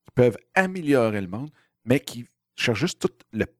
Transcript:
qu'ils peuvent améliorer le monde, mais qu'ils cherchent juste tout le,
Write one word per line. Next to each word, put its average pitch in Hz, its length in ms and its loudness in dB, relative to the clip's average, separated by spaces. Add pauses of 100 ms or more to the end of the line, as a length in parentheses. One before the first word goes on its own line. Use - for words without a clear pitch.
qu'ils - 100 -20
peuvent 123 240 4 (160)
améliorer 143 680 2
le 95 80 -6
monde, 123 220 -10 (340)
mais - 160 2
qu'ils 120 260 -14 (300)
cherchent 110 240 -2
juste 175 200 -4
tout - 140 -4 (180)
le, 104 140 -2 (140)